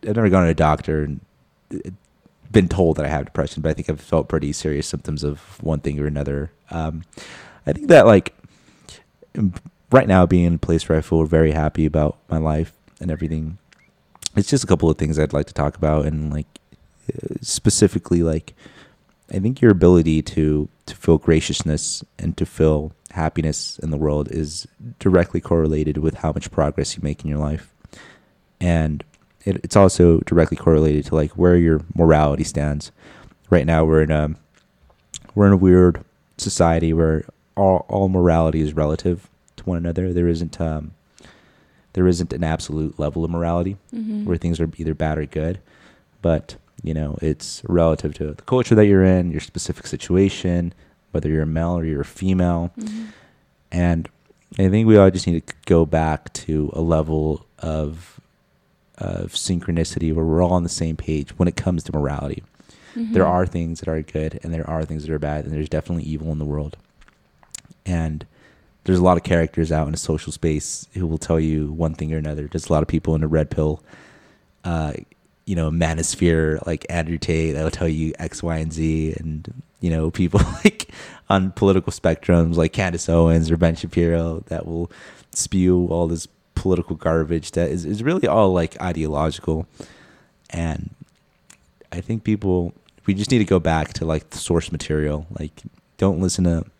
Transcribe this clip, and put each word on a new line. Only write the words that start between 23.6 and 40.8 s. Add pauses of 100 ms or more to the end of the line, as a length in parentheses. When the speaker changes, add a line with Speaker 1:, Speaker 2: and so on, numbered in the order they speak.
Speaker 1:
in
the
world
is (320)
directly
correlated
with
how
much
progress
you
make
in
your
life. (880)
And (400)
it,
it's
also
directly
correlated
to,
like,
where
your (140)
morality
stands. (560)
Right
now,
we're
in
a, (1000)
we're
in
a
weird (320)
society
where (320)
all,
all
morality
is
relative (280)
to
one
another.
There
isn't,
um, (1040)